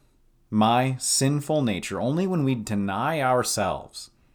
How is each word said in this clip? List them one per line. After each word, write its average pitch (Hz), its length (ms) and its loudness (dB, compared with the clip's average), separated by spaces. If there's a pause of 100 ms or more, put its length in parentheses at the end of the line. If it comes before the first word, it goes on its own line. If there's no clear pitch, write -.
(500)
my 120 480 4
sinful 143 640 0
nature, 95 380 -2
only 156 260 0
when 175 180 0
we 135 100 2
deny 110 680 -2
ourselves 113 880 0 (240)